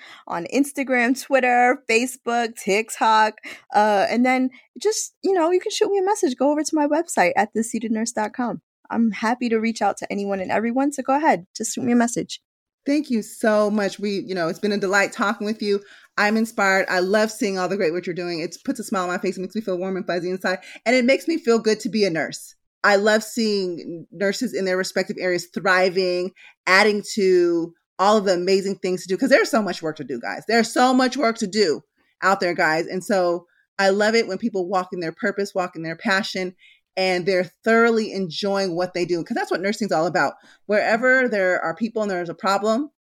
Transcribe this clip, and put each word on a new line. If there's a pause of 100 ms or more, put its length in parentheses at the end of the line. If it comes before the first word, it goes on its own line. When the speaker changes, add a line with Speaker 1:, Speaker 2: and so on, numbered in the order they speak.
(280)
Speaker 1:
on
Instagram,
Twitter,
Facebook,
TikTok. (360)
Uh,
and
then (300)
just, (100)
you
know,
you
can
shoot
me
a
message.
Go
over
to
my
website
at
the
seated
nurse
dot
com. (280)
I'm
happy
to
reach
out
to
anyone
and
everyone.
So
go
ahead, (100)
just
shoot
me
a
message. (460)
Speaker 2:
Thank
you
so
much.
We,
you
know,
it's
been
a
delight
talking
with
you. (360)
I'm
inspired.
I
love
seeing
all
the
great
work
you're
doing.
It
puts
a
smile
on
my
face.
It
makes
me
feel
warm
and
fuzzy
inside. (280)
And
it
makes
me
feel
good
to
be
a
nurse. (320)
I
love
seeing
nurses
in
their
respective
areas
thriving, (340)
adding (120)
to (260)
all
of
the
amazing
things
to
do,
'cause
there's
so
much
work
to
do,
guys.
There's
so
much
work
to
do (400)
out
there,
guys.
And
so (320)
I
love
it
when
people
walk
in
their
purpose,
walk
in
their
passion, (400)
and
they're (140)
thoroughly
enjoying
what
they
do,
'cause
that's
what
nursing's
all
about. (320)
Wherever
there
are
people
and
there's
a
problem (100)